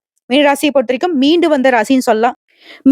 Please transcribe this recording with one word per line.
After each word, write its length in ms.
மீனராசியை 420
பொறுத்த 200
வரைக்கும் 300
மீண்டு 260
வந்த 280
ராசின்னு 320
சொல்லலாம். 280